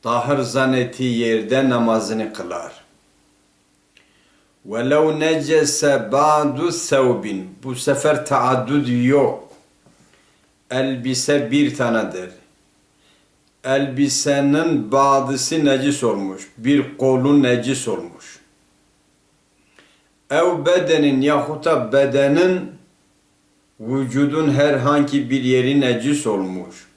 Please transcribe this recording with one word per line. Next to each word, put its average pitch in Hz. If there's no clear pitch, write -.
Tahir 120
zannettiği 127
yerde 117
namazını 113
kılar. 87
وَلَوْ 147
نَجَسَ 147
بَعْدُ 143
ثَوْبٍ. 117
Bu 127
sefer 143
taaddüd 123
yok. 135
Elbise 131
bir 139
tanedir. 101
Elbisenin 139
bazısı 135
necis 135
olmuş. 98
Bir 131
kolu 131
necis 123
olmuş. -
اَوْ 165
بَدَنٍ 151
yahut 147
da 113
bedenin, 139
vücudun 139
herhangi 139
bir 131
yeri 127
necis 127
olmuş. 92